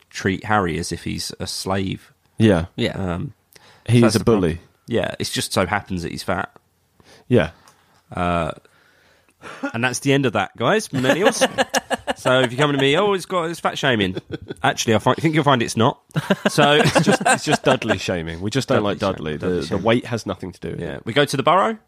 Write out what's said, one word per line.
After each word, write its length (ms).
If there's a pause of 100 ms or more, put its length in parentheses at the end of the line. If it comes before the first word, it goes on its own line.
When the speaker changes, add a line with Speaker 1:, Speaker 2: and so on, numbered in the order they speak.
(120)
Speaker 1:
treat 340
Harry 320
as 140
if 120
he's 360
a 80
slave. 680 (240)
Speaker 2:
Yeah. 280 (100)
Speaker 3:
Yeah. 160
Speaker 1:
Um, 420 (540)
Speaker 2:
He 140
Speaker 1:
so 60
Speaker 2:
is 60
Speaker 1:
that's 20
Speaker 2:
a 40
Speaker 1:
the 60
problem. 160 (100)
Speaker 2:
bully. 100 (260)
Speaker 1:
Yeah, 320
it's 120
just 220
so 120
happens 380
that 80
he's 120
fat. 280 (760)
Speaker 2:
Yeah. 240 (600)
Speaker 1:
Uh, 400 (1200)
and 100
that's 160
the 120
end 140
of 80
that, 240
guys. 320
Millennials. 520
Speaker 2:
<laughs> 60 (680)
Speaker 1:
So 240
if 100
you're 80
coming 160
to 60
me, 160
"Oh, 160
it's 120
got, 240
it's 100
fat 200
shaming." 360 (460)
Actually, 320
I 60
fi-, 160
think 180
you'll 120
find 180
it's 140
not. 220 (520)
So 220
<laughs> 20
Speaker 2:
It's 260
just, 240
it's 180
just 200
Dudley 340
shaming. 440
We 100
just 160
don't 160
Speaker 1:
Dudley 80
Speaker 2:
like 80
Speaker 1:
shame-, 140
Speaker 2:
Dudley. 260
Speaker 1:
Dudley 160
Speaker 2:
The, 60
the 60
Speaker 1:
shaming. 160
Speaker 2:
weight 220
has 220
nothing 240
to 80
do 120
with 100
it. 20
Speaker 1:
Yeah, 200
we 100
go 120
to 120
the 40
Burrow. 460